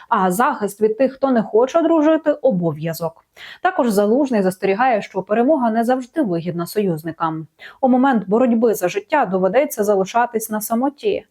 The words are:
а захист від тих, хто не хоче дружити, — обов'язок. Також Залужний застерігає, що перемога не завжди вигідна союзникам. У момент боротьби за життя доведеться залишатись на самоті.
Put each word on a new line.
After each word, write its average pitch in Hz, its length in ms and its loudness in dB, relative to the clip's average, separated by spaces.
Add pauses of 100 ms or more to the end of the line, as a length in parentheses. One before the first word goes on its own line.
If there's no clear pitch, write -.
а 190 220 2
захист 214 500 -2
від 214 180 0
тих, 269 140 2
хто 269 180 -2
не 233 120 2
хоче 262 400 2
дружити, — 320 500 2 (100)
обов'язок. 165 840 -4 (380)
Також 349 280 0
Залужний 214 520 2
застерігає, 196 600 0
що 190 200 -8
перемога 240 480 2
не 226 140 0
завжди 254 380 -2
вигідна 170 440 -4
союзникам. 160 800 -4 (340)
У 269 80 2
момент 247 380 2
боротьби 233 480 2
за 180 140 -2
життя 294 380 -2
доведеться 190 580 0
залишатись 220 640 0
на 214 100 -4
самоті. 233 720 -4